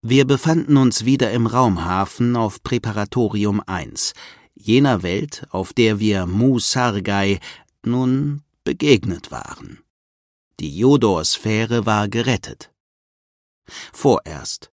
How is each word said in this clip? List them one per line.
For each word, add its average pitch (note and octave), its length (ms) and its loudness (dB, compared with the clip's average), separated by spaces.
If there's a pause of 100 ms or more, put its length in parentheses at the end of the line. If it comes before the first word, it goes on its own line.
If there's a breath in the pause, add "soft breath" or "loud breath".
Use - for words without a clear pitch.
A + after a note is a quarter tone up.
Wir C3 260 4
befanden C#3+ 520 2
uns B2 260 2
wieder C3 280 2
im A#2 140 0
Raumhafen G2+ 880 0
auf A2+ 280 -4
Präparatorium G#2 1040 -2
eins, - 480 -6 (400 loud breath)
jener A#2+ 480 2
Welt, F#2 480 -6
auf - 240 -6
der A2 260 4
wir G2+ 260 2
Mu A#2 320 2
Sargai G2+ 800 -2 (440 loud breath)
nun C3 580 -2 (220)
begegnet G2+ 680 0
waren. - 500 -14 (800)
Die C#2+ 180 -8
Jodor-Sphäre A2 1040 2
war G#2 240 0
gerettet. A2+ 640 -4 (1200 loud breath)
Vorerst. - 880 -2